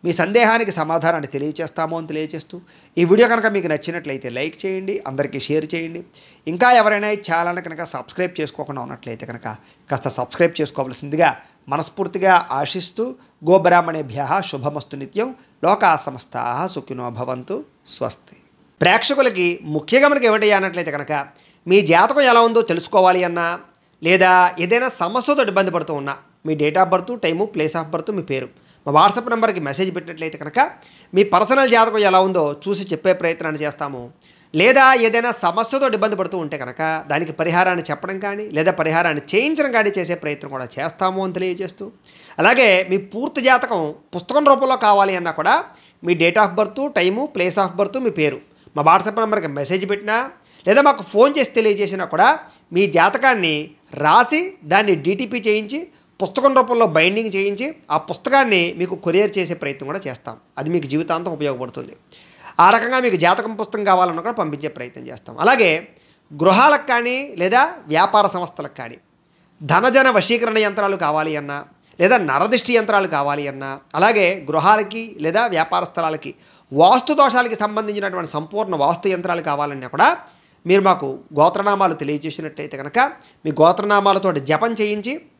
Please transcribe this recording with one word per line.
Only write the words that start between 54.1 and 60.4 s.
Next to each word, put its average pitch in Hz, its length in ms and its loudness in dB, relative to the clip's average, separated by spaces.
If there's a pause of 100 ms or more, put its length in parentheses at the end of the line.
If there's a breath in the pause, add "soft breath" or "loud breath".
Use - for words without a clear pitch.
దాన్ని 190 320 2
డీటీపీ 196 440 -4 (100)
చేయించి, 214 320 -4 (400 soft breath)
పుస్తకం 247 360 0
రూపంలో 233 280 2 (100)
బైండింగ్ 196 400 0
చేయించి, 202 400 -4 (160)
ఆ 151 60 0
పుస్తకాన్ని 208 800 2
మీకు 175 180 -4
కొరియర్ 190 420 2
చేసే 175 160 -4
ప్రయత్నం 139 380 -8
కూడా 185 160 -8
చేస్తాం. 120 280 -12 (220)